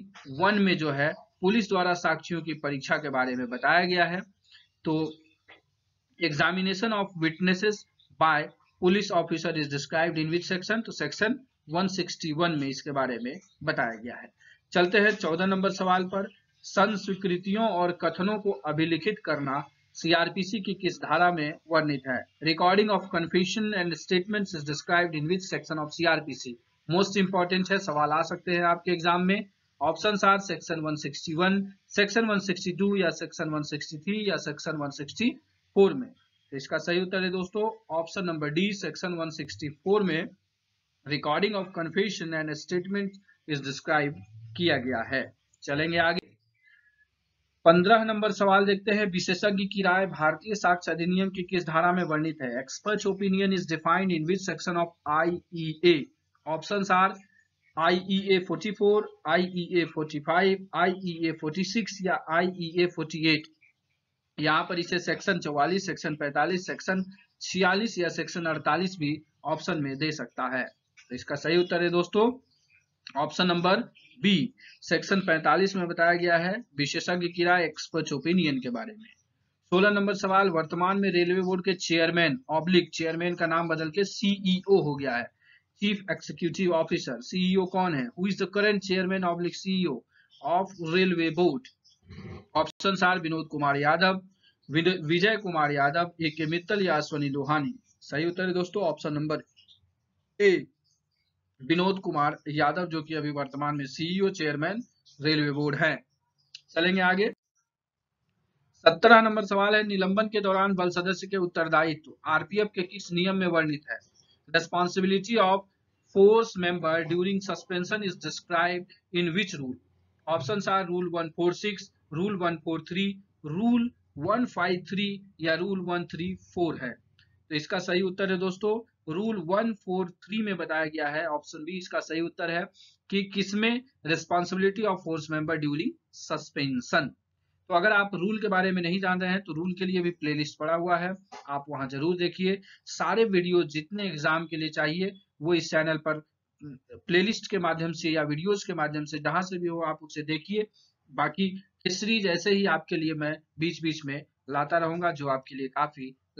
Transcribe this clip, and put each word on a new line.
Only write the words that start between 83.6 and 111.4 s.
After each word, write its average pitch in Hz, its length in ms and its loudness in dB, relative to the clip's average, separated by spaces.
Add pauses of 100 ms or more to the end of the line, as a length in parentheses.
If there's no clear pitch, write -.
बदल 160 240 -2
के 202 140 0
सीईओ 190 760 2
हो 147 140 0
गया 135 220 -2
है, 117 80 -4 (560)
Chief 202 300 0
Executive 170 600 -2
Officer। 160 480 -2
सीईओ 185 500 0
कौन 180 240 0
है? 123 140 -2
Who 185 200 -4
is 185 80 -2
the 190 120 -2
current 202 340 2
chairman 185 420 0
oblique 175 320 -2
C 190 160 -4
E 185 140 2
O 127 100 -4 (540)
of 185 200 0 (220)
railway 180 400 2
board? 156 340 2 (920)
Options 190 460 0
are 180 180 4
Vinod 160 300 -4
Kumar 143 260 2
Yadav, 170 440 4 (480)
विद-, 165 360 2
Vijay 180 320 2
Kumar 160 340 0
Yadav, 147 400 2 (100)
ए 160 80 0
के 156 180 -4
Mittal 175 380 0
या 160 120 2
Swani 147 320 -2
Lohani। 139 440 -2 (280)
सही 147 240 -4
उत्तर 185 220 -2
है 180 60 0
दोस्तों 180 300 -2
option 156 300 -2
number 151 300 -2 (960)
ए, 180 260 6 (960)
विनोद 180 380 2
कुमार 156 380 0 (120)
यादव, 151 380 2
जो 160 160 -4
कि 160 120 -10
अभी 147 180 -4
वर्तमान 143 420 -4
में 143 120 -6
सीईओ 185 440 0
Chairman 160 520 -2 (360)
Railway 147 320 2
Board 147 240 0
हैं। 151 220 2 (720)
चलेंगे 185 340 2
आगे। 185 280 4 (1500)
सत्रह 226 360 10
नंबर 214 240 2
सवाल 202 300 2
है, 214 100 4
निलंबन 196 420 2
के 214 140 -2
दौरान 196 340 2
बल 180 160 0
सदस्य 180 360 -2
के 196 120 -4
उत्तरदायित्व 160 720 0 (200)